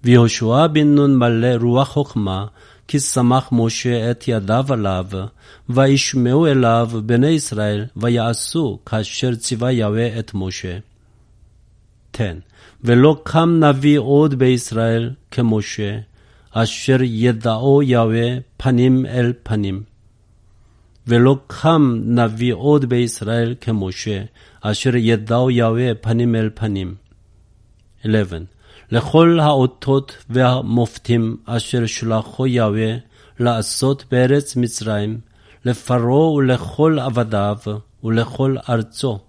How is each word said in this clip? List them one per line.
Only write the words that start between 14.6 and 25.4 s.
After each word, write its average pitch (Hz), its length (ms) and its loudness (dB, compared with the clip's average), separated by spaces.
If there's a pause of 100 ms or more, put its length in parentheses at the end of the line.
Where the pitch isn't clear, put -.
כמשה, 107 680 -2 (540)
אשר 117 500 0
ידעו 120 840 0
יהוה 117 540 0 (200)
פנים 127 480 2
אל 123 280 -2 (100)
פנים. 104 400 -4 (1200)
ולא 120 300 4 (100)
קם 151 580 0
נביא 117 480 0
עוד 143 320 2
בישראל 120 760 -2
כמשה, 98 640 -4 (380)
אשר 107 340 -2
ידעו 117 560 0